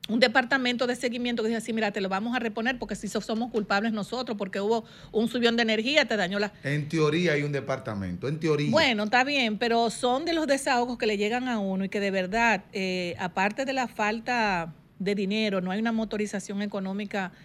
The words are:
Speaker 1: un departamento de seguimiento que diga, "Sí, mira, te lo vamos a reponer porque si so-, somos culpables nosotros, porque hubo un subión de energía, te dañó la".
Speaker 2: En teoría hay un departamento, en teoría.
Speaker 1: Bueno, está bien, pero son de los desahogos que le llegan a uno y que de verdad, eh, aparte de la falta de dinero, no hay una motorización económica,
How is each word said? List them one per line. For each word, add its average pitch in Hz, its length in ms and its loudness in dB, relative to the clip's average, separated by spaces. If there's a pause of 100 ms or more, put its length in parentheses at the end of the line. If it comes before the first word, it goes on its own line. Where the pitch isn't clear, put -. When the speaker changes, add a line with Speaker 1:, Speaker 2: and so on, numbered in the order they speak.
Speaker 1:
un 214 100 2
departamento 247 680 4
de 247 120 0
seguimiento 240 460 -2
que 220 60 0
diga, 226 120 0
"Sí, 233 100 -6
mira, 220 200 0
te 208 100 -4
lo 190 80 0
vamos 220 260 -2
a 247 40 0
reponer 233 380 -2
porque 214 180 -6
si 208 120 -8
so-, 202 140 -2
somos 226 300 -2
culpables 214 420 0
nosotros, 226 440 -4
porque 196 220 -4
hubo 220 240 2 (300)
un 226 160 2
subión 233 260 2
de 233 60 2
energía, 226 480 4
te 220 80 0
dañó 202 220 0
la". 202 120 -2 (140)
Speaker 2:
En 147 240 -2
teoría 165 440 2
hay 147 100 2
un 147 100 -2
departamento, 113 760 -4
en 151 120 -2
teoría. 147 300 2
Speaker 1:
Bueno, 247 360 4
está 240 180 4
bien, 262 360 0
pero 233 320 2
son 254 340 0
de 339 80 0
los 320 120 0
desahogos 254 520 0
que - 80 -4
le 214 100 2
llegan 226 320 0
a 233 120 -2
uno 196 260 -2
y 190 40 -6
que 208 120 -2
de 202 100 0
verdad, 196 640 2
eh, 185 440 -2
aparte 196 460 -2
de 269 80 -2
la 262 160 0
falta 214 880 -2 (240)
de 202 180 0
dinero, 202 460 0
no 185 100 -2
hay 202 80 -2
una 226 140 0
motorización 208 680 -4
económica, 196 680 -4 (140)